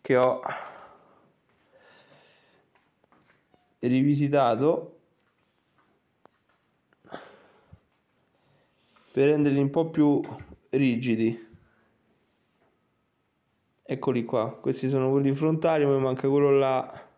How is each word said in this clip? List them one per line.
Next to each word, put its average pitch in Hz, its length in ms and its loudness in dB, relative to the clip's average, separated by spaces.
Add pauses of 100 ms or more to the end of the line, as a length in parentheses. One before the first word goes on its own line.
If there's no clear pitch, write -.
che 135 160 0
ho 127 240 2 (3500)
rivisitato 139 1200 0 (4000)
per 139 160 2
renderli 147 300 2
un 139 100 2
po' 165 220 -2
più 147 280 2 (520)
rigidi. 117 760 0 (2250)
Eccoli 131 420 -4
qua, 117 300 -4
questi 131 340 -6
sono 131 220 0
quelli 139 240 2
frontali, 156 500 0
mi 139 160 2
manca 131 260 -2
quello 139 300 2
là 131 500 -2 (120)